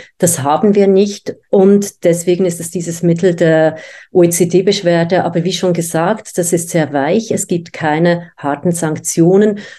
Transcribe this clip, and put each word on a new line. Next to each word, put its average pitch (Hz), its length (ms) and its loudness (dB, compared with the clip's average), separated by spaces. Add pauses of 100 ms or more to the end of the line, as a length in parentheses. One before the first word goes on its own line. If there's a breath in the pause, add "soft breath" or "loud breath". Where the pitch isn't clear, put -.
(180 loud breath)
Das 170 240 -2
haben 160 320 2
wir 202 140 4
nicht 202 480 0 (140)
und 202 520 2
deswegen 175 420 0
ist 170 140 -2
es 165 140 -10
dieses 170 320 -6
Mittel 170 320 2
der 160 400 2 (340 loud breath)
O-E-C-D-Beschwerde. 175 1120 2
Aber 170 220 -2
wie 185 80 -2
schon 185 200 -2
gesagt, 170 640 -4
das 170 160 -2
ist 170 180 -4
sehr 151 220 -2
weich. 156 380 -2
Es - 160 -4
gibt 170 260 -6
keine 170 640 -2
harten 151 360 -4
Sanktionen. 175 880 0 (180 loud breath)